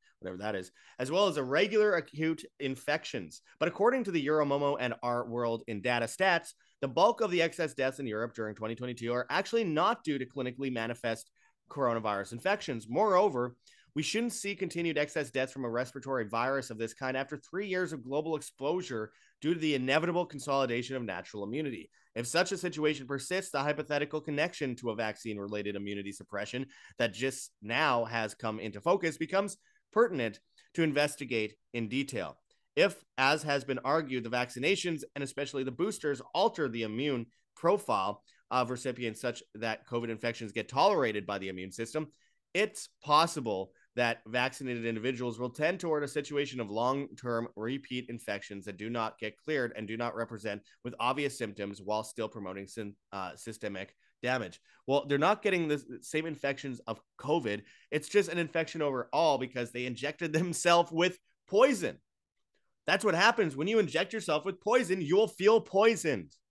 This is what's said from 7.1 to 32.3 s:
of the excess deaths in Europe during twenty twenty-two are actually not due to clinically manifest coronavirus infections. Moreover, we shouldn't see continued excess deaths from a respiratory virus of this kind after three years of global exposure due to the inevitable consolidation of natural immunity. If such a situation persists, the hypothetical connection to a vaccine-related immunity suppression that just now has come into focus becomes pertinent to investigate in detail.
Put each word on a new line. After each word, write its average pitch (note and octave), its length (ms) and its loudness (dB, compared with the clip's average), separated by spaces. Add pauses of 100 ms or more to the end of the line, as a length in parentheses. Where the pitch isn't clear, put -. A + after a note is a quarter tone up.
of G#3 120 0
the E3+ 100 4
excess D#3+ 320 0
deaths C3+ 240 0
in C#3 80 -4
Europe A2+ 280 -2
during G#2+ 200 -4
twenty A2 220 -4
twenty-two A#2+ 360 -4
are B2 160 0
actually G3 360 2
not F3+ 400 2
due C#3+ 140 0
to B2+ 60 -4
clinically B2+ 480 -4
manifest A2+ 600 -4 (380)
coronavirus A2+ 600 0
infections. B2+ 580 -2
Moreover, E3+ 640 2 (380)
we D3+ 80 -2
shouldn't A3+ 320 -2
see G3+ 200 -4
continued E3+ 440 -2
excess D3 320 -2
deaths C3 220 -2
from C3+ 120 -6
a A#2+ 60 -2
respiratory B2+ 580 -2
virus B2+ 400 0
of A2+ 80 -8
this A2+ 160 -4
kind C3 240 -4
after C#3 220 -4
three G3 280 -6
years F#3 280 -2
of C3 80 -8
global D3+ 340 -2
exposure C3+ 760 -4 (280)
due D#3+ 140 0
to E3 60 -6
the D3+ 140 2
inevitable D#3+ 520 2
consolidation C3+ 680 -2
of B2+ 80 -4
natural G2+ 400 -6
immunity. A#2 480 -6 (240)
If A#2+ 120 -4
such F3+ 260 2
a F#3 60 -4
situation D3+ 480 0
persists, D#3+ 440 -4
the C#3 120 0
hypothetical D3 580 -2
connection D3 560 -2
to A#2 140 -4
a G#2+ 40 -2
vaccine-related G#2 800 -4
immunity G2+ 380 -6
suppression G#2 540 -8 (320)
that A#2 160 2
just C3 360 -4 (120)
now A#2+ 420 2
has A2+ 300 -2
come A2 260 -4
into G#2 200 -8
focus F3 360 2
becomes G3 400 -2 (340)
pertinent C#3+ 500 2 (340)
to E3+ 80 2
investigate C#3 720 0 (180)
in A#2 160 -2
detail. A2+ 480 -4 (400)